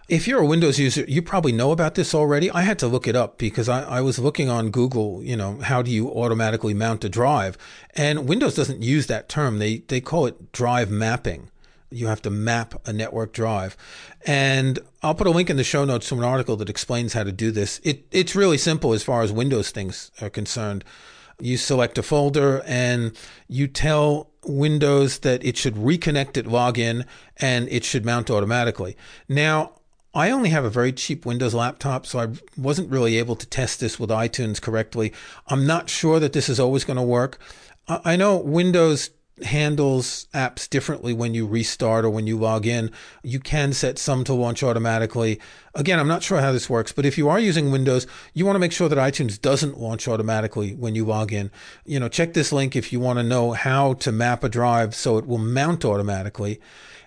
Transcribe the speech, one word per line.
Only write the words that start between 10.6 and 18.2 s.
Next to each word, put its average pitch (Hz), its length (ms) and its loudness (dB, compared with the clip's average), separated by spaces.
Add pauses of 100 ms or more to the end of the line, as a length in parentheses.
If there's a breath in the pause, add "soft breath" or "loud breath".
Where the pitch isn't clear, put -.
mapping. 104 600 -4 (400 soft breath)
You 117 160 -6
have 107 160 -4
to 107 80 -4
map 110 440 -2 (140)
a 113 40 -6
network 110 400 -6
drive. 107 440 -4 (500 loud breath)
And 135 520 0 (240)
I'll 156 120 0
put - 120 0
a 175 40 6
link 175 200 2
in 151 60 0
the 131 80 2
show 143 200 0
notes 123 240 -2
to 135 80 -2
an 120 80 0
article 127 320 0
that 101 140 -6
explains 120 420 -4
how 110 120 -2
to 98 80 -4
do 110 180 -2
this. 104 340 -2
It, 147 260 -4
it's 185 240 0